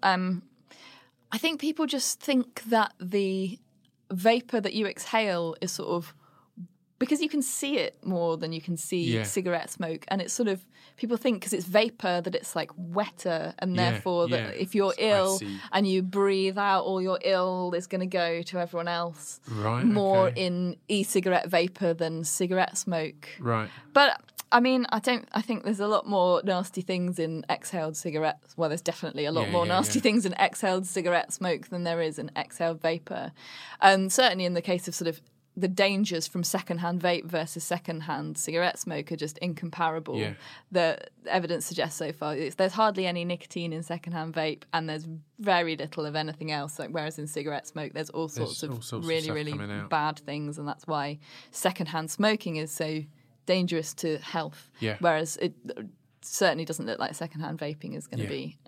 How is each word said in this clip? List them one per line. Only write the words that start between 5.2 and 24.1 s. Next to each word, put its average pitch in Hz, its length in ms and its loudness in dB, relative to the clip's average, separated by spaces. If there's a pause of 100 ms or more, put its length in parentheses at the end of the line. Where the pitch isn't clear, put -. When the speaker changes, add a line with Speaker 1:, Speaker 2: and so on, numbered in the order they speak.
Speaker 1:
is 180 100 -2
sort - 180 -6
of 170 240 -2 (840)
because 285 220 2
you 311 80 0
can 294 120 0
see 277 360 0
it - 180 0 (100)
more 170 320 2
than 160 140 -4
you 160 100 -4
can 170 160 -2
see 147 380 0
Speaker 2:
Yeah. 110 80 2
Speaker 1:
cigarette 175 460 -2
smoke. 160 400 -6
And 196 120 0
it's - 120 -6
sort 226 160 2
of, 190 160 -2 (320)
people 233 200 -2
think 233 240 0
'cause - 120 -6
it's 180 120 -2
vapor 196 560 2
that 180 140 -2
it's, - 220 -4
like, - 180 -4
wetter, 170 840 -2
and 185 160 -2
Speaker 2:
Yeah, 175 160 4
Speaker 1:
therefore 170 360 0
that - 280 -2
Speaker 2:
yeah. - 60 -4
Speaker 1:
if 190 140 -4
you're 196 240 4
Speaker 2:
I - 40 0
Speaker 1:
ill 190 340 4
Speaker 2:
see. 196 220 -6 (120)
Speaker 1:
and 196 160 4
you 190 160 2
breathe 190 540 2
out 196 260 4
all 190 180 0
your 185 220 0
ill 185 500 2
is 180 140 -2
gonna 185 180 -2
go 170 360 0
to 180 180 -6
everyone 170 300 -4
else 170 500 -6 (100)
Speaker 2:
Right, 113 360 0
Speaker 1:
more 196 420 6
Speaker 2:
okay. 180 180 0
Speaker 1:
in 180 300 0 (140)
e-cigarette 190 600 2
vapor 175 440 2
than 165 320 -2
cigarette 185 520 0
smoke. 165 520 -4 (100)
Speaker 2:
Right. 113 300 0 (240)
Speaker 1:
But, 277 280 6 (300)